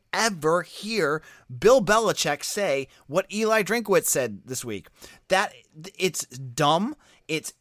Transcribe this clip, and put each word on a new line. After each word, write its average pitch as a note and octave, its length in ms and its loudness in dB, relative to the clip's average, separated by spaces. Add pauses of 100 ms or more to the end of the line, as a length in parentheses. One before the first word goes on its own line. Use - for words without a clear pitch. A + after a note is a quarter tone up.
(120)
ever F3 500 0
hear E3 580 -4 (380)
Bill A#3+ 240 6
Belichick F3+ 600 0
say C#3+ 420 -2 (220)
what F3 260 -2
Eli A3 300 2
Drinkwitz G3+ 400 2
said A2+ 400 -2
this B2+ 200 -10
week. G#2+ 220 -10 (440)
That, F#3+ 220 0 (460)
it's F3+ 280 -2
dumb, D3 680 0 (320)
it's D#3 340 -6